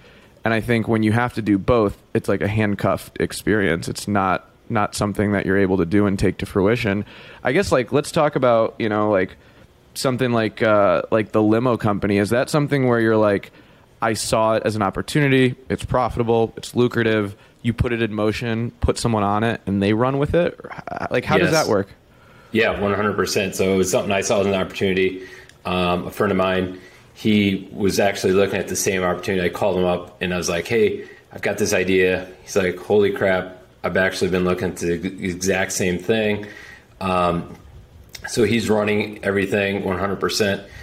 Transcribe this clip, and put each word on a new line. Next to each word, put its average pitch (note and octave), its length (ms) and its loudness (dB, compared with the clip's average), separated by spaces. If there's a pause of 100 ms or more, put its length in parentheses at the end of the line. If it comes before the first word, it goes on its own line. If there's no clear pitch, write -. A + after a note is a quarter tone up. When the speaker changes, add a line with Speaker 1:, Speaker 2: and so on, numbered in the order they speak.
(440)
Speaker 1:
And A2+ 100 0
I A2 80 0
think A2+ 260 0
when A2+ 140 2
you G#2+ 100 2
have A#2+ 220 0
to A#2+ 80 -6
do G#2 160 2
both, G#2 400 2 (160)
it's - 160 -2
like G2 120 0
a F#2 60 -2
handcuffed G#2 720 -2
experience. F2+ 680 0
It's - 200 -8
not, F#2+ 400 0 (220)
not A2 240 -2
something G#2 380 -2
that G2 140 0
you're F#2+ 120 2
able F#2+ 200 2
to F2+ 80 2
do G2+ 200 2
and G2 140 0
take G#2+ 180 0
to G2 80 -6
fruition. G#2 600 0 (380)
I B2 80 0
guess, F#3+ 200 0
like, B2+ 200 0
let's D3 200 0
talk D3+ 240 2
about, A#2+ 420 2
you A2 120 -2
know, G#2+ 200 0
like, F#2+ 280 0 (580)
something B2+ 360 -2
like, A2+ 300 -2
uh, G2+ 480 4
like A2 220 0
the A2 100 2
limo A2+ 360 2
company. G#2 420 0
Is G2 100 0
that A#2+ 200 2
something C#3+ 380 0
where A#2 120 4
you're A2+ 180 4
like, G2+ 340 2 (500)
"I A2+ 120 0
saw A2 420 0
it - 100 -2
as G#2+ 100 -2
an G#2+ 60 -2
opportunity, C3 760 0 (140)
it's - 160 -4
profitable, A#2 720 0
it's - 180 -12
lucrative," A2 600 0 (280)
you A#2 100 0
put B2 200 0
it A#2 80 -2
in G#2+ 120 -2
motion, A2+ 580 -2 (100)
put - 180 0
someone A2 240 0
on G#2 200 0
it, A#2 220 -2
and G2 160 0
they G2+ 120 2
run B2+ 260 0
with D3 160 0
it? E3+ 280 0
Or - 80 -14
h-, - 380 -8
like, F#2+ 160 -2
how - 140 2
does - 120 2
Speaker 2:
Yes. D#3 140 2
Speaker 1:
that A#2 60 0
work? G2 160 2 (640)
Speaker 2:
Yeah, G#2 280 2
one G2+ 140 0
hundred G2+ 220 0
percent. F#2 400 -2
So F#2+ 180 2
it F#2+ 40 2
was F#2 120 2
something G#2 220 0
I G2 100 2
saw G#2 200 2
as G2 60 2
an G2+ 60 2
opportunity. F#2 680 0 (420)
Um, F2+ 420 0
a - 40 -12
friend G#2 200 0
of F#2+ 60 0
mine, F#2 420 0 (340)
he G2+ 580 0
was G2 280 0
actually G2 340 2
looking G2 260 2
at F2 80 -4
the F2+ 80 -6
same F#2+ 280 -2
opportunity. F2+ 420 -2
I F2 40 2
called F#2 280 -2
him F2+ 80 2
up - 360 -4
and F2+ 120 -2
I F2+ 40 -2
was E2+ 120 -4
like, E2+ 180 -4
"Hey, G#2+ 380 0 (280)
I've G2+ 80 -14
got G2+ 160 -2
this G2+ 160 0
idea." F#2 540 2 (160)
He's - 120 -8
like, F2+ 220 0
"Holy G2+ 340 2
crap, F#2 520 -2 (200)
I've F2+ 140 -2
actually F#2 340 0
been F2+ 120 2
looking F2+ 260 0
at D#2+ 80 -10
the E2+ 200 -2
g-, F#2 280 -8
exact F#2 460 -2
same F2+ 260 -2
thing." G#2+ 480 -2 (560)
Um, F2 540 0 (720)
so A#2+ 160 0
he's G#2 260 0
running G#2 540 0
everything G2 600 0
one F#2 140 -2
hundred F#2+ 220 -4
percent. F#2+ 420 0 (220)